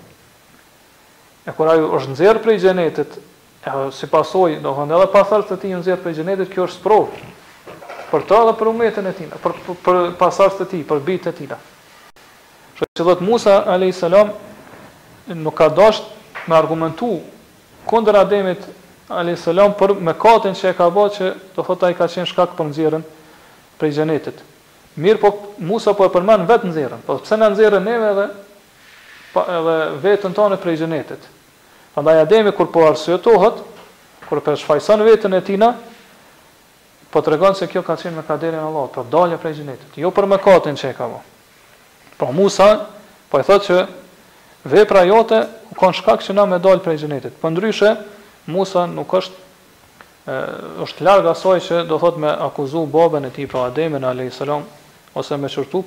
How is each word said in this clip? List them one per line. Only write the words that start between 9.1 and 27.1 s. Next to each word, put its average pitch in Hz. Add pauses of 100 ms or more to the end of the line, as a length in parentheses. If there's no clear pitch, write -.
tij, 165 (100)
për, 170 (120)
për, 180 (100)
për 180 (200)
pasardhët 185
e -
tij, 160
për 147
bijtë 175
e 165
tij. 135 (1200)
Kështu -
që 165
thot 180
Musa 202 (100)
alayhis 185
salam 202 (960)
nuk 156
ka 156
dash 208 (480)
me 165
argumentu 160 (640)
kundër 214
Ademit 190 (420)
alayhis 175
salam 196
për 190
mëkatin 196
që 185
e -
ka 175
bërë, 202
që 185 (240)
do 165
thotë 180
ai 175
ka 170
qenë 175
shkak 175
për 156
nxjerrjen 156 (720)
prej 151
xhenetit. 156 (560)
Mirë 202
po 208 (280)
Musa 202
po 196
e 185
përmend 185
vetë 226
nxjerrjen, 135
po 139